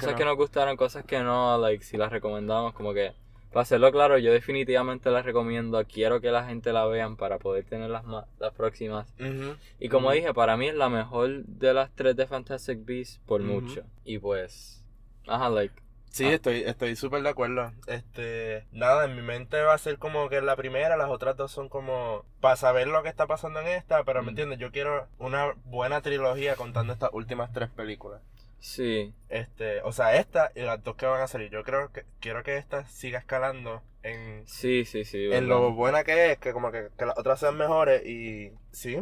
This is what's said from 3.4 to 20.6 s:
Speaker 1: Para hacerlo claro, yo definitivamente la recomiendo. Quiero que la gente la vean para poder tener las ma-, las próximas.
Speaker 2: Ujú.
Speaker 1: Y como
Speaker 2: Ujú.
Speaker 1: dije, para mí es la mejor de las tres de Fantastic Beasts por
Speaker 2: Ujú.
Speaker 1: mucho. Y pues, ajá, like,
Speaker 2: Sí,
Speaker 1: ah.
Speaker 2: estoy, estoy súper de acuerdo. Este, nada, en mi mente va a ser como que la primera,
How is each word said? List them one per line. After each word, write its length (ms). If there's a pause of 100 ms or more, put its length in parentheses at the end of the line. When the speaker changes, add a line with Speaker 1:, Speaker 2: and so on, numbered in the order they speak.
Speaker 1:
Para 120
hacerlo 280
claro, 260
yo 140
definitivamente 800
la 100
recomiendo. 640
Quiero 360
que 100
la 140
gente 280
la 120
vean 320
para 220
poder 260
tener 240
las 160
ma-, 220 (120)
las 140
próximas. 680
Speaker 2:
Ujú. 360 (240)
Speaker 1:
Y 100
como 180
Speaker 2:
Ujú. 80
Speaker 1:
dije, 180
para 240
mí 120
es 60
la 140
mejor 560
de 280
las 200
tres 220
de 120
Fantastic 580
Beasts 400
por 160
Speaker 2:
Ujú. 100
Speaker 1:
mucho. 320 (220)
Y 140
pues, 640 (440)
ajá, 220
like, 260 (340)
Speaker 2:
Sí, 160
Speaker 1:
ah. 80
Speaker 2:
estoy, 320
estoy 320
súper 260
de 60
acuerdo. 420 (160)
Este, 840
nada, 320
en 100
mi 60
mente 400
va 120
a 40
ser 200
como 300
que 140
la 160
primera, 400